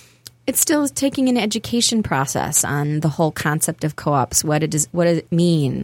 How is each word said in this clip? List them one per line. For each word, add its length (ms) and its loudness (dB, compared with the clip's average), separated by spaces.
it's 140 0
still 280 2
taking 400 -2
an 80 2
education 680 0
process 600 -2
on 360 -2
the 100 2
whole 200 0
concept 540 -2
of 120 -4
co-ops. 460 0
What 200 0
it 80 -2
does, 220 -2
what 120 0
does 140 4
it 120 -8
mean? 540 2